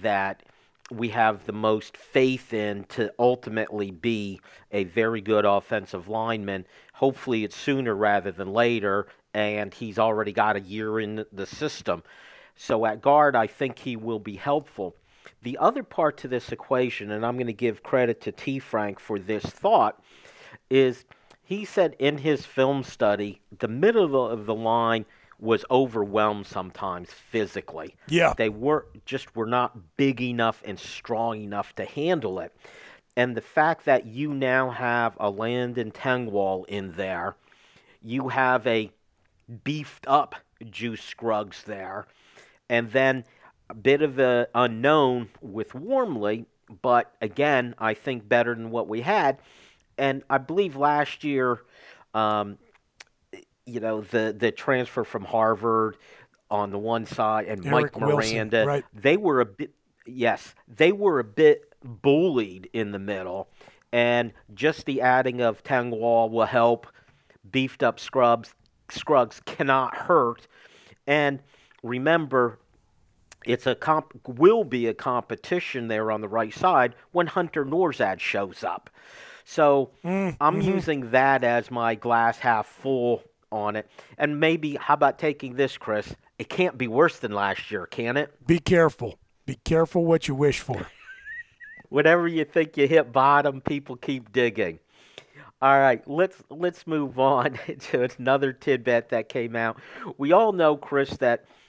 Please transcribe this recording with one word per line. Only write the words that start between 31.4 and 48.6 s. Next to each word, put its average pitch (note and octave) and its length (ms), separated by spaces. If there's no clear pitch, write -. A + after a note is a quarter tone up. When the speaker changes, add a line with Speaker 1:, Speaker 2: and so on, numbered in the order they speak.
Speaker 1:
enough G2+ 320
to - 100
handle C#3+ 540
it. E2+ 160
And B2 220
the A2 40
fact D#3+ 440
that C#3 220
you C#3 260
now C3 380
have A#2+ 480
a G#2 100
Landon A#2+ 640
Tengwall G2+ 760
in G2 260
there, F#2 420
you B2+ 280
have B2+ 360
a A2+ 260
beefed D3 440
up - 260
Juice A2+ 320
Scruggs G#2+ 640
there, G2 420
and A#2 240
then C3 320
a A2+ 60
bit C3+ 260
of C#3 160
a B2 380
unknown B2 760
with G#2+ 340
Wormley, C3+ 720
but A#2+ 400
again, B2 560
I A2 160
think A#2 340
better A#2+ 280
than A2+ 160